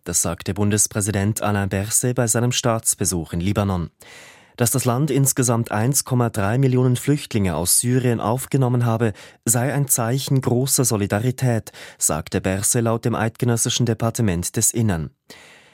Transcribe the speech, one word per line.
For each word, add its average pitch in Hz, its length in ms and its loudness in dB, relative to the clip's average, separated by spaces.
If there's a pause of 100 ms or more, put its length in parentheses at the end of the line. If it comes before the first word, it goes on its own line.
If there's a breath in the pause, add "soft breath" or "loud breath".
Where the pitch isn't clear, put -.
Das 87 180 -2
sagte 82 320 -4
Bundespräsident 104 880 0
Alain 101 260 0
Berset 107 460 -2
bei 120 120 0
seinem 120 260 2
Staatsbesuch 95 800 -2
in 85 80 -2
Libanon. 98 500 0 (680 loud breath)
Dass 120 120 2
das 131 140 0
Land 127 260 0
insgesamt 127 640 0
eins 117 320 0
Komma 123 240 0
drei 104 300 0
Millionen 127 380 4
Flüchtlinge 104 600 0
aus 87 240 0
Syrien 123 400 0
aufgenommen 123 640 0
habe, 113 300 0 (320 loud breath)
sei 123 260 0
ein 139 160 -2
Zeichen 131 540 0
großer 131 420 2
Solidarität, 113 880 0 (240 loud breath)
sagte 80 460 -2
Berset 98 420 0
laut 113 220 0
dem 117 80 0
eidgenössischen 117 720 0
Departement 113 680 0
des - 180 0
Innern. 92 380 0 (640 loud breath)